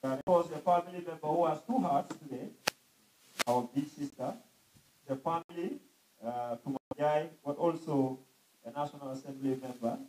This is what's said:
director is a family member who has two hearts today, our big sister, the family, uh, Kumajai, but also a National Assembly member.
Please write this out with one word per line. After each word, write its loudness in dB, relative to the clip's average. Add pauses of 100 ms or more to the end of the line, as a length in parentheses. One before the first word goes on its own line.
director 4
is 0
a -6
family 2
member -6
who 4
has 2
two 4
hearts 2
today, -10 (1000)
our 4
big 0
sister, -6 (760)
the 0
family, -4 (460)
uh, -2
Kumajai, 0 (180)
but -4
also 2 (480)
a -10
National -6
Assembly -4
member. -4 (120)